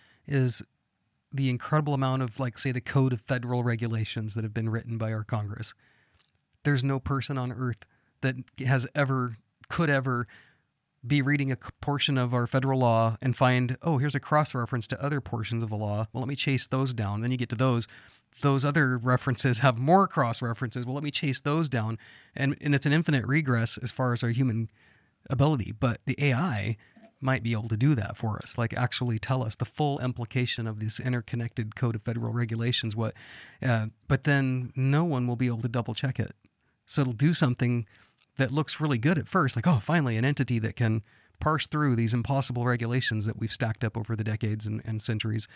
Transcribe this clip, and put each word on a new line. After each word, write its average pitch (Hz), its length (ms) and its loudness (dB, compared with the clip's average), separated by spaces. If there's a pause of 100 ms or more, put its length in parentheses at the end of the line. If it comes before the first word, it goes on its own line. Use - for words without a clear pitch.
(260)
is 131 360 0 (720)
the 135 180 0
incredible 147 440 0
amount 131 280 0
of, 120 180 -6
like, 127 180 -4
say, 135 140 -2
the 123 100 -2
Code 131 320 2
of 113 80 -4
Federal 123 420 -2
Regulations 113 720 -2
that 110 100 -2
have 107 100 -6
been 113 160 -2
written 113 280 -4
by 110 140 -2
our 107 120 -4
Congress. 104 500 -4 (880)
There's 139 200 2
no 139 160 0
person 135 380 -2
on 123 140 -4
earth 123 340 -6 (360)
that 131 140 0 (300)
has 127 300 2
ever, 131 420 0 (320)
could 165 200 0
ever 127 380 0 (800)
be 143 160 2
reading 135 300 0
a 123 40 -2
c-, - 140 -16 (120)
portion 143 360 0
of 123 160 2
our 120 140 2
federal 135 320 0
law 113 420 4
and 127 160 0
find, 127 440 2
"Oh, 160 180 0
here's 139 160 0
a 131 40 0
cross-reference 131 680 0
to - 160 -4
other 143 180 -2
portions 113 420 -4
of 110 60 -4
the 104 80 -4
law. 107 340 -2
Well, 127 100 -4
let 127 60 -4
me 143 80 -4
chase 135 320 0
those 131 260 0
down." 104 280 -2
Then 120 100 0
you 127 60 0
get 123 120 -2
to 123 60 -4
those. 120 320 2 (540)
Those 139 240 2
other 139 320 2
references 123 640 2
have 127 180 4
more 175 300 6
cross-references. 120 800 -2
Well, 127 100 -6
let 147 80 -6
me 147 80 -4
chase - 280 0
those 151 300 0
down. 113 280 -2 (380)
And, 135 240 0
and 147 160 2
it's 135 100 0
an - 80 4
infinite 151 320 2
regress 127 520 2
as 123 140 -4
far 127 200 0
as 120 120 -2
our 117 60 0
human 113 400 0 (600)
ability. 139 500 2
But 120 260 -2
the 131 140 -2
A 143 140 2
I 110 440 -2 (440)
might 131 220 0
be 117 100 -2
able 110 160 -4
to 107 80 0
do 139 180 4
that 107 220 -6
for 110 200 -4
us, - 200 -8
like, 117 180 -2
actually 120 440 -2
tell 131 240 -2
us 113 120 -4
the - 100 -4
full 143 340 -2
implication 123 680 -4
of 107 120 -8
this 107 200 -2
interconnected 117 760 -4
Code 117 200 0
of 110 60 -6
Federal 113 320 -4
Regulations. 117 640 -2
What, 110 180 -2 (500)
uh, 113 240 2 (220)
but 143 160 2
then 131 500 2
no 139 300 4
one 131 220 0
will 120 100 0
be 127 100 2
able 117 140 -2
to 123 80 -2
double 113 240 -2
check - 260 -4
it. - 140 -4 (540)
So - 140 2
it'll 131 120 2
do 147 220 4
something 123 500 2 (520)
that 127 140 2
looks 147 300 0
really 147 160 2
good 147 220 2
at 107 80 -6
first, 143 280 2
like, 117 120 2
"Oh, 147 120 6
finally, 139 380 0
an 117 80 2
entity 127 340 2
that 107 160 -2
can 110 280 2 (360)
parse 151 280 0
through 147 280 2
these 113 200 2
impossible 123 500 0
regulations 117 600 0
that - 100 -4
we've 110 160 -4
stacked - 300 -2
up 110 120 -4
over 113 200 -4
the 107 80 -4
decades 107 420 -2
and, 107 200 -4
and 110 160 -6
centuries." 107 540 -4